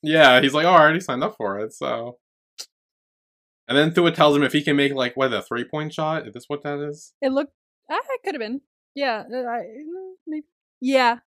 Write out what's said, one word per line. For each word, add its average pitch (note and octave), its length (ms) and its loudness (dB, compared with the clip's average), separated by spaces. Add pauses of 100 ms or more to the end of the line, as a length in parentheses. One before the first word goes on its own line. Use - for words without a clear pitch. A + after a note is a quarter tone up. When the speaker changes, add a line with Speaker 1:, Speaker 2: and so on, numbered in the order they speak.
Speaker 1:
Yeah, D3+ 400 6
he's C3+ 120 2
like, D3+ 120 0
"Oh, F3+ 40 4
I F3 100 8
already D#3+ 200 4
signed C3 240 -6
up G#3+ 140 -6
for G2+ 220 -6
it, A2 140 -10
so." A#2+ 440 -8 (1500)
And B2+ 100 0
then D#3 140 4
Thua E3+ 220 4
tells D3+ 220 4
him D3 60 4
if C3 120 0
he D3 80 2
can D3 140 0
make, C#3 180 2
like, B2 220 -4
what, C3 160 0
a B2+ 100 -2
three-point D3+ 520 -8
shot? D#3 320 -4
Is G#2 80 -16
this A#2+ 140 -18
what C#3+ 160 -10
that D3 160 -8
is? D3 320 -12 (100)
Speaker 2:
It C4+ 100 -2
looked, C#4 200 -4 (380)
ah, E4 80 -4 (120)
it B4+ 140 -6
could F#4+ 100 -6
have C#4 60 -8
been. A#3 220 -8 (320)
Yeah, B3+ 360 -4
uh, A#3+ 60 -8
I, A#3+ 240 -6
mm, D#4 520 -14 (140)
maybe. D4+ 200 -10 (340)
Yeah. B3+ 460 0